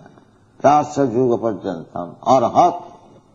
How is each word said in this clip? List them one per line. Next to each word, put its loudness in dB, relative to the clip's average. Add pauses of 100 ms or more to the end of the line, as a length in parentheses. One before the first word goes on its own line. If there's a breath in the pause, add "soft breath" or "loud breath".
(640)
तासयुग 0
पर्यंतम -8 (100)
अर्हत। 2 (540)